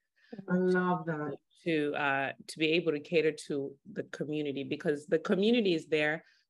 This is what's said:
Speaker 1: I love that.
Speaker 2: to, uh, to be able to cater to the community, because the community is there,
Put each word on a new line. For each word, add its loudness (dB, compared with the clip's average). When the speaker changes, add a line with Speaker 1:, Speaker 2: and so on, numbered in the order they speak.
Speaker 1:
I 2
love 2
that. -4
Speaker 2:
to, 0
uh, 0
to -12
be 2
able 2
to -2
cater 2
to -4
the -8
community, -6
because -4
the 2
community 2
is -2
there, 0